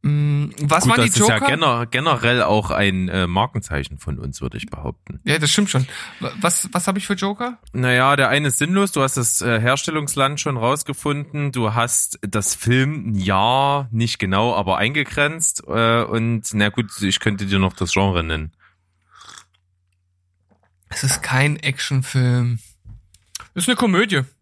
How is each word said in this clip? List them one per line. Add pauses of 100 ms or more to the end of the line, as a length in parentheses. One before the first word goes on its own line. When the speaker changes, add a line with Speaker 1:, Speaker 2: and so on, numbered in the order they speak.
Speaker 1:
Mm, (100)
was
Speaker 2:
Gut,
Speaker 1:
waren
die
Speaker 2:
das
ist
ja
Speaker 1:
Joker?
Speaker 2:
gener-,
generell
auch
ein,
äh,
Markenzeichen
von
uns,
würde
ich
behaupten.
Speaker 1:
Ja,
das
stimmt
schon. (320)
Wa-,
was,
was
hab
ich
für
Joker? (160)
Speaker 2:
Naja,
der
eine
ist
sinnlos.
Du
hast
das,
äh,
Herstellungsland
schon
rausgefunden.
Du
hast
das
Filmjahr
nicht
genau,
aber
eingegrenzt.
Äh,
und, (100)
na
gut,
ich
könnte
dir
noch
das
Genre
nennen. (2500)
Speaker 1:
Es
ist
kein
Actionfilm. (960)
Es
ist
eine
Komödie. (200)